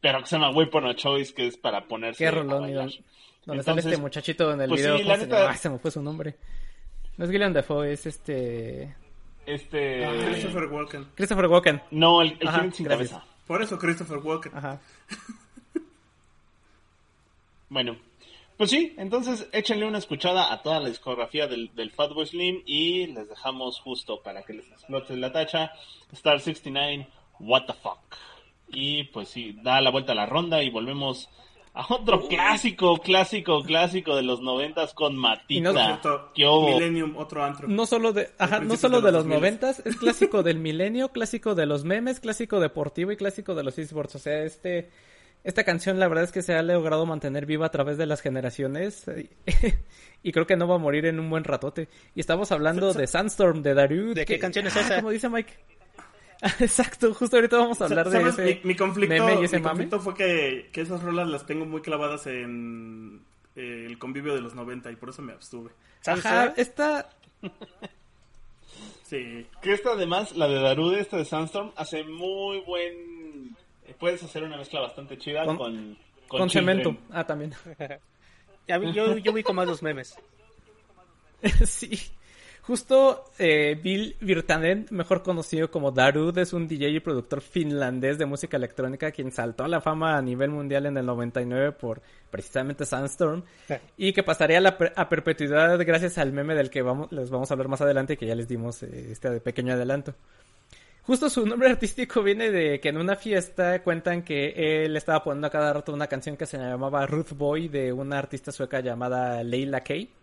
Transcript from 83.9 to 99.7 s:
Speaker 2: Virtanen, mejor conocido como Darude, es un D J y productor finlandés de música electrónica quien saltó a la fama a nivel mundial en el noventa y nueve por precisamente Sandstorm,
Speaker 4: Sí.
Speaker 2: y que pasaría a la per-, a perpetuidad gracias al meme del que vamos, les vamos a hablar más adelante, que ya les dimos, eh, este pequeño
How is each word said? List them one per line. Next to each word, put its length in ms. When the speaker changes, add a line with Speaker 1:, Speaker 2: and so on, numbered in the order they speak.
Speaker 2:
Virtanen, 720
mejor 320
conocido 480
como 200
Darude, 520
es 100
un 160
D 80
J 120
y 120
productor 400
finlandés 800
de 80
música 320
electrónica 520
quien 220
saltó 320
a 40
la 120
fama 380
a 20
nivel 300
mundial 340
en 140
el 80
noventa 340
y 60
nueve 260
por 300
precisamente 540
Sandstorm, 580
Speaker 4:
Sí. 80
Speaker 2:
y 160
que 100
pasaría 360
a 20
la 160
per-, 200
a 120
perpetuidad 800
gracias 320
al 160
meme 200
del 140
que 140
vamos, 280
les 200
vamos 200
a 40
hablar 140
más 120
adelante, 380
que 80
ya 80
les 140
dimos, 340
eh, 300
este 280
pequeño 320